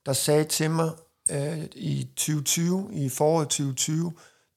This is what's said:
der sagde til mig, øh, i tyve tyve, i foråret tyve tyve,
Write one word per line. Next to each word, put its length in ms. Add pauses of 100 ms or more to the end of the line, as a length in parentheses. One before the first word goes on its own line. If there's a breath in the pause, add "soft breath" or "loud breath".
der 60
sagde 320
til 260
mig, 200 (400)
øh, 340 (100)
i 420
tyve 260
tyve, 500
i 160
foråret 400
tyve 260
tyve, 380 (440 soft breath)